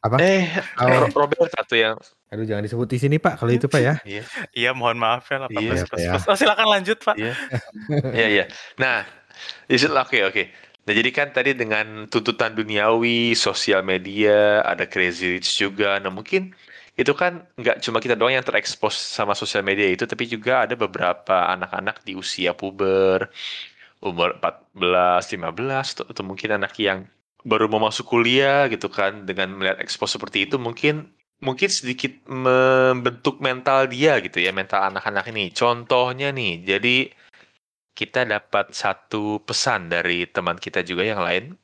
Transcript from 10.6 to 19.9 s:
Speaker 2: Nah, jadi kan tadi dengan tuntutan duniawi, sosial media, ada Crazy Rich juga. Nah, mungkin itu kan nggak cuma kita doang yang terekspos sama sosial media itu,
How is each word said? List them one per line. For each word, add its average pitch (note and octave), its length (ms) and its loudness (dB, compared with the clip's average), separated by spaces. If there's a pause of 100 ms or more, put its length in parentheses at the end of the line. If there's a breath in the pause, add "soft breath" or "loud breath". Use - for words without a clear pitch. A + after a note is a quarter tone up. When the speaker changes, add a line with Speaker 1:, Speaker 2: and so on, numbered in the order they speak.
Speaker 2:
Nah, G#2+ 80 0
jadi A2+ 180 2
kan C#3+ 180 0
tadi C3+ 240 0
dengan G#2+ 520 -4
tuntutan A2 480 -2
duniawi, A2+ 800 2
sosial G2 480 2
media, G#2 800 4
ada E2 240 0
Crazy F2+ 500 0
Rich F2+ 160 -4
juga. G2 460 0
Nah, G2 120 -4
mungkin F#3 440 -4 (400 loud breath)
itu C3 180 0
kan F3 440 -2
nggak A#2 260 0
cuma A2+ 160 -2
kita A#2+ 160 0
doang A#2 180 2
yang B2+ 140 0
terekspos G#2 480 -2
sama - 400 -2
sosial G#2 280 -2
media G2 260 2
itu, F#2 180 0